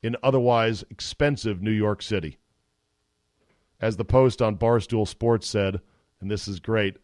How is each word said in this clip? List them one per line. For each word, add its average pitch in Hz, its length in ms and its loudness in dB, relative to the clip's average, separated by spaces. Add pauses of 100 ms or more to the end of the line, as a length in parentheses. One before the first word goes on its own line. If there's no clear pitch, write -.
in 117 200 -4
otherwise 120 640 2
expensive 117 720 -4
New 107 100 -2
York 104 300 0
City. 80 380 -6 (1400)
As 110 160 -2
the 110 60 -4
Post 131 360 4
on 110 160 0
Barstool 113 500 2
Sports 113 400 0
said, 98 360 -2 (380)
and 95 100 -8
this 104 180 -6
is 98 100 -8
great 104 460 -2